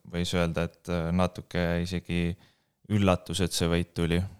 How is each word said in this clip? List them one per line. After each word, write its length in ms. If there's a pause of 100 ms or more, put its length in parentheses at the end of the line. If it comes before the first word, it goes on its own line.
võis 320
öelda, 320
et, 200
äh, 240
natuke 540 (160)
isegi 540 (520)
üllatus, 540
et 140
see 160
võit 240
tuli. 240 (220)